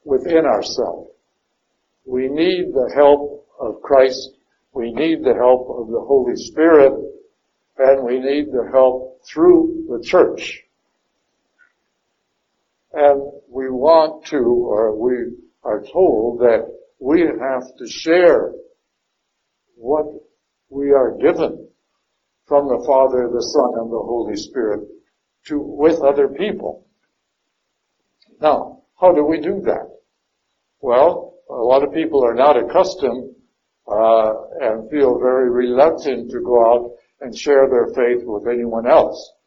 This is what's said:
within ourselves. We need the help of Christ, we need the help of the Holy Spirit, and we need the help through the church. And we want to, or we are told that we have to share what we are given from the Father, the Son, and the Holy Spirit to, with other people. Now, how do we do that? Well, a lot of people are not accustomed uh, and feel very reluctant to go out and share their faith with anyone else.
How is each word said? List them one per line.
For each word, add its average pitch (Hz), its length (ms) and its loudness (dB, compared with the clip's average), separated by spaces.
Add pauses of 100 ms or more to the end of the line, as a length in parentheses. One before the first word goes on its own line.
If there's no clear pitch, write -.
within 151 420 0
ourselves. 101 640 -4 (960)
We 131 240 -4
need 165 440 -2
the 123 220 -2
help 143 520 2 (140)
of 110 220 -10
Christ, 135 480 2 (420)
we 117 200 -8
need 156 300 -2
the 123 120 2
help 127 340 2
of 120 200 -10
the 113 120 -4
Holy 127 360 0
Spirit, 151 560 4 (840)
and 135 280 4
we 123 140 -4
need 143 280 -2
the 123 260 -6
help 127 540 0
through 165 640 0
the 120 120 -8
church. - 600 -2 (2250)
And 143 280 4 (280)
we 131 200 -8
want 156 580 2
to, 151 120 -4
or 117 580 0
we 120 400 -4 (260)
are 110 300 -4
told 120 480 0
that 117 260 2 (320)
we 151 220 0
have 131 560 -4
to 120 100 -16
share 160 680 2 (1200)
what 147 300 -2 (640)
we 139 220 -2
are 131 260 2
given - 500 -2 (800)
from 143 220 2
the 120 180 -2
Father, 127 460 2
the 120 100 -4
Son, 131 360 0
and 113 140 -8
the 117 60 -4
Holy 107 380 -6
Spirit 107 440 -6 (680)
to, 147 120 -6
with 156 420 0
other 143 280 2
people. 170 580 -10 (1500)
Now, - 420 -2 (160)
how 180 140 6
do 147 120 2
we 156 160 -2
do 190 260 -6
that? - 320 -6 (800)
Well, 139 540 0 (160)
a 135 40 -14
lot 127 280 2
of 151 100 -4
people 156 320 -2
are 113 100 0
not 135 220 4
accustomed 131 800 -2 (560)
uh, 110 420 2 (280)
and 110 300 -6
feel 139 280 2
very 127 320 0
reluctant 123 800 0
to 123 100 -8
go 120 320 4
out 120 180 0 (300)
and 120 160 -16
share 135 320 4
their 120 200 2
faith 120 360 -2
with 104 220 -8
anyone 117 400 -4
else. - 460 0 (140)